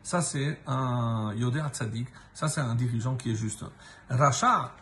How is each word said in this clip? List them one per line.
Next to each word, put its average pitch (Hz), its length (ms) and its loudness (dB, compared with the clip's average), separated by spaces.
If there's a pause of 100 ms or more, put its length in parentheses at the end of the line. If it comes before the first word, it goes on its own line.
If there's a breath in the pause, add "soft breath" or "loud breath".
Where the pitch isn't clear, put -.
Ça 175 220 0
c'est 143 420 -2
un 117 680 0
Yodéa 127 340 0
Tzadik, 113 380 -4 (260 loud breath)
ça - 140 -4
c'est 151 140 -2
un 117 120 0
dirigeant 120 420 0
qui 117 140 -4
est 110 60 2
juste. 107 280 -4 (460 loud breath)
Racha 143 720 4